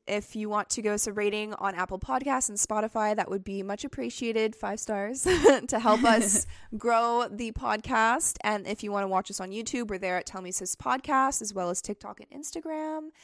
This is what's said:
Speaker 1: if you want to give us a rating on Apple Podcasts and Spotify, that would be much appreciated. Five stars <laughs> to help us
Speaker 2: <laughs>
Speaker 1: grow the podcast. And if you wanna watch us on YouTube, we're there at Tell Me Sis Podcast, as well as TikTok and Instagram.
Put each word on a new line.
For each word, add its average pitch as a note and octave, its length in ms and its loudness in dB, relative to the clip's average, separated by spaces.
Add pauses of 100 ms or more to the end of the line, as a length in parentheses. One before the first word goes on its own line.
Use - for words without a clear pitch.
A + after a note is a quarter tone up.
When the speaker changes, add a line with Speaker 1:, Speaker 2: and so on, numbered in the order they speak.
Speaker 1:
if G#3 280 -4
you G#3+ 140 -4
want G#3 220 0
to A#3 100 -4
give G#3 120 2
us G#3 140 0
a G#3 60 -4
rating G#3 400 0
on G3 220 -2
Apple F#3 240 -2
Podcasts C4 500 0
and G3+ 80 -10
Spotify, G#3+ 580 0
that - 140 -2
would F#3+ 160 -4
be G3 180 -6
much G3+ 220 -6
appreciated. A3+ 720 -2
Five G3+ 220 -6
stars G#3+ 440 -4
<laughs> D4+ 440 6
to B3+ 120 0
help A3+ 240 6
us A3 440 6 (140)
Speaker 2:
<laughs> - 160 -10
Speaker 1:
grow A#3 540 2
the A3+ 220 -6
podcast. A3+ 880 2
And G#3 260 -2
if G#3 160 -6
you G#3 80 -4
wanna G3+ 160 0
watch F#3+ 240 0
us - 80 -6
on F#3 120 -8
YouTube, A3+ 380 -4
we're F#3+ 100 -4
there F#3 180 0
at E3+ 80 -4
Tell F#3 160 -10
Me F3+ 100 -10
Sis - 240 -4
Podcast, C4+ 640 0
as G#3+ 120 -8
well F3+ 160 -2
as F#3 120 -2
TikTok G3+ 380 -10
and G#3 120 -20
Instagram. D#4 800 -8 (140)